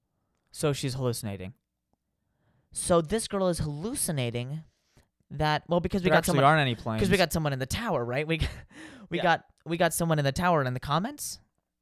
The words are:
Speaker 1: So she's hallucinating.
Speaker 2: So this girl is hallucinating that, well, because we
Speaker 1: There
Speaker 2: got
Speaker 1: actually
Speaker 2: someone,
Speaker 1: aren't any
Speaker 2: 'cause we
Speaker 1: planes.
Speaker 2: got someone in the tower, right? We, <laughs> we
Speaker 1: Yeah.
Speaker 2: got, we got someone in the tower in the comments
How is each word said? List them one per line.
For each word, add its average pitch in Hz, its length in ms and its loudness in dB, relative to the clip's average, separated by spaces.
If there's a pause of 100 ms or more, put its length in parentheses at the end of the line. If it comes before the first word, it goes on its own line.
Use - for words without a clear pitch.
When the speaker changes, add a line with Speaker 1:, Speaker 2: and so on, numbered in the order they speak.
(500)
Speaker 1:
So 151 220 -2
she's 139 220 -4
hallucinating. 113 600 -6 (1160)
Speaker 2:
So - 280 2
this 175 280 -4
girl 190 200 0
is 170 120 0
hallucinating 147 1000 -4 (680)
that, 151 380 0
well, 175 120 2
because 180 220 -2
we - 80 0
Speaker 1:
There 156 40 6
Speaker 2:
got 165 40 10
Speaker 1:
actually 165 200 0
Speaker 2:
someone, 135 60 6
Speaker 1:
aren't 151 160 8
any 131 140 2
Speaker 2:
'cause - 100 -12
we 113 220 0
Speaker 1:
planes. 185 100 4
Speaker 2:
got 175 160 4
someone 151 200 -2
in 131 60 -6
the 135 80 -4
tower, 185 380 -2
right? 131 220 -2
We, 160 140 -2
<laughs> - 680 -10
we 170 80 -4
Speaker 1:
Yeah. - 40 -4
Speaker 2:
got, 165 220 2 (200)
we 165 120 -4
got 165 180 2
someone 165 240 2
in 143 60 2
the 135 80 0
tower 175 300 2
in 127 120 -2
the 127 60 -8
comments 196 600 -4 (420)